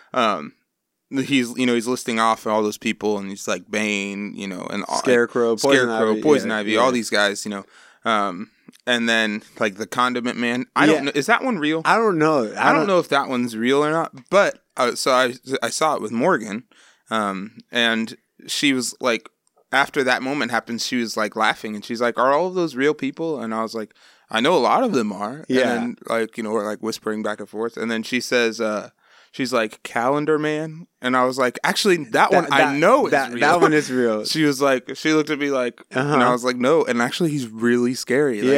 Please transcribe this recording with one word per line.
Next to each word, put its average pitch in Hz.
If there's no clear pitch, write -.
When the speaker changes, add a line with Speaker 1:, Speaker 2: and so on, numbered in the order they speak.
Speaker 1:
um, 101
he's, 131
you 127
know, 120
he's 117
listing 123
off 113
all 110
those 107
people, 107
and 98
he's 98
like 95
Bane, 101
you 95
know, 90
and 101
all, -
Speaker 2:
Scarecrow, 120
Poison 135
Speaker 1:
Scarecrow, 113
Speaker 2:
Ivy, 110
Speaker 1:
Poison 131
Speaker 2:
yeah, 107
Speaker 1:
Ivy, 104
Speaker 2:
yeah. 110
Speaker 1:
all 127
these 117
guys, 101
you 107
know, 98
um, 101
and 117
then, 110
like, 107
the 104
Condiment 123
Man. 120
I 135
Speaker 2:
Yeah. 156
Speaker 1:
don't 139
know. 139
Is 135
that 226
one 247
real? 156
Speaker 2:
I 175
don't 208
know. 151
I 110
Speaker 1:
I -
don't 277
Speaker 2:
don't 147
Speaker 1:
know 139
if 147
that 139
one's 120
real 131
or 151
not, 156
but, 180
uh, 123
so -
I, 127
I 113
saw 151
it 98
with 107
Morgan, 117
um, 101
and 113
she 143
was 123
like, 117
after 139
that 123
moment 131
happens, 117
she 127
was, 113
like, 107
laughing, 110
and 104
she's 117
like, 120
"Are 131
all 170
of 185
those 165
real 139
people?" 151
And 113
I 110
was 113
like, 110
"I 110
know 156
a 160
lot 123
of 233
them 107
are." 107
Speaker 2:
Yeah. 131
Speaker 1:
And 120
then, 120
like, 113
you 113
know, 107
we're, 107
like, 104
whispering 107
back 107
and 104
forth, 113
and 113
then 113
she 123
says, 117
uh, 107
she's 127
like, 110
"Calendar 147
Man?" 156
And 127
I 127
was 127
like, 127
"Actually, 175
that 117
Speaker 2:
That, 151
Speaker 1:
one 143
I 147
Speaker 2:
that, 139
Speaker 1:
know 214
is 143
Speaker 2:
that, 135
Speaker 1:
real." 120
Speaker 2:
that 160
one 160
is 151
real. 117
Speaker 1:
<laughs> -
She 156
was 139
like, 131
she 156
looked 151
at 147
me 143
like, 123
and 127
Speaker 2:
Uh-huh. 139
Speaker 1:
I -
was 120
like, 127
"No," 139
and 120
actually 156
he's 139
really 120
scary. 123
Like, 131